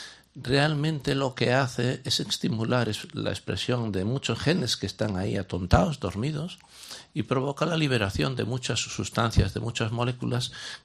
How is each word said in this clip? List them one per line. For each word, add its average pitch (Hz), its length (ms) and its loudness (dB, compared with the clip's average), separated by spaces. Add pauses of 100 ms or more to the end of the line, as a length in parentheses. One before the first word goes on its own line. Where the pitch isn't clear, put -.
(360)
realmente 143 800 2
lo 135 200 0
que 120 180 4
hace 127 500 2
es - 160 0
estimular 117 720 0
es-, - 260 -6
la 107 160 -2
expresión 107 600 -2
de 95 100 0
muchos 117 340 -2
genes 143 380 0
que - 100 -4
están 107 300 -2
ahí 104 220 -2
atontados, 117 640 2
dormidos, 147 580 -4 (540)
y 107 100 0
provoca 135 420 0
la 165 120 0
liberación 131 580 2
de 117 80 0
muchas 117 380 -2
sustancias, 110 720 2
de 107 80 -4
muchas 113 300 -2
moléculas 120 600 0 (340)